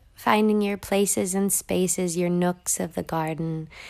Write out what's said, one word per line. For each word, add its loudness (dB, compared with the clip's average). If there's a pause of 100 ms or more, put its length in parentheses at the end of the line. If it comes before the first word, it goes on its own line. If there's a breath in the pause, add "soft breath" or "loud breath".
(140)
finding 4
your -2
places 0
and 2
spaces, -2
your 0
nooks 0
of -6
the -4
garden. -4 (220 loud breath)